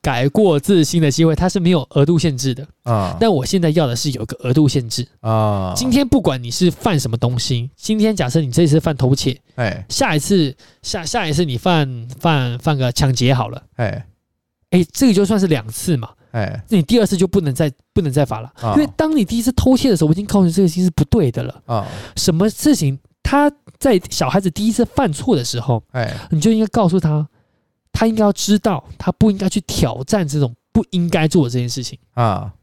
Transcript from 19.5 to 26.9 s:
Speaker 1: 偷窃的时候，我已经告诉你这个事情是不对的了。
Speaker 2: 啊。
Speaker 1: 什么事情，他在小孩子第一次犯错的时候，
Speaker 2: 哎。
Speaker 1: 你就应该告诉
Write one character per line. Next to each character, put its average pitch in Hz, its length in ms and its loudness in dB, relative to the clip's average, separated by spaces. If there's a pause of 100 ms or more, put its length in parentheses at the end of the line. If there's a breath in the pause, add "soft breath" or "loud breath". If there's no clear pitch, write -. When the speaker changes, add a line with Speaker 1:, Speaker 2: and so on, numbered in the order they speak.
Speaker 1:
偷 262 240 4
窃 262 140 2
的 190 60 4
时 156 60 0
候， 156 60 2
我 156 60 -2
已 - 20 -6
经 202 80 -8
告 202 160 0
诉 185 60 4
你 170 40 2
这 180 120 2
个 185 40 4
事 156 60 0
情 180 100 -2
是 185 100 2
不 - 120 0
对 170 260 0
的 120 120 -6
了。 123 240 -12
Speaker 2:
啊。 107 200 -4 (300 loud breath)
Speaker 1:
什 - 180 0
么 185 140 2
事 285 260 2
情， 139 240 -2 (240)
他 285 280 2 (280)
在 220 220 2 (100)
小 - 180 -4
孩 175 120 2
子 190 100 -2
第 208 160 -4
一 226 60 2
次 233 120 2
犯 214 280 -2
错 185 240 0
的 123 80 -2
时 120 160 -6
候， 117 200 -2 (120)
Speaker 2:
哎。 117 200 -4 (180 loud breath)
Speaker 1:
你 156 100 0
就 196 100 2
应 220 80 2
该 220 80 2
告 202 220 2
诉 185 100 2